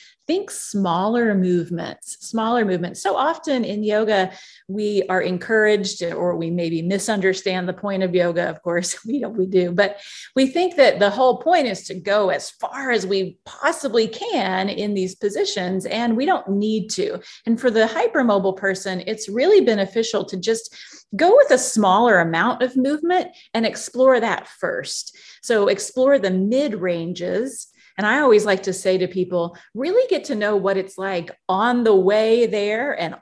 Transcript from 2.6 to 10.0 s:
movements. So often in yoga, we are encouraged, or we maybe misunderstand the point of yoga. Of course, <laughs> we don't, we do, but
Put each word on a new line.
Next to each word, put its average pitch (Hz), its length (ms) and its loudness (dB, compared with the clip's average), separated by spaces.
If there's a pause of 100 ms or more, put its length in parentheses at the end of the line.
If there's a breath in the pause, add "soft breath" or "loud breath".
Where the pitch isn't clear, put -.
movements. 175 360 -4
So 381 140 -2
often 285 480 -2
in 208 180 -6
yoga, 208 480 0 (380 loud breath)
we 208 400 -2
are 185 140 2
encouraged, 196 800 0
or 170 340 -2
we 165 140 -4
maybe 165 320 -2
misunderstand 190 840 -2
the 180 60 -4
point 190 300 -4
of 180 120 -2
yoga. 175 340 0
Of 165 140 -10
course, 175 420 -4
<laughs> - 20 -12
we 262 140 -4
don't, 226 160 -8
we 185 100 0
do, 180 260 0
but 196 260 0 (380 loud breath)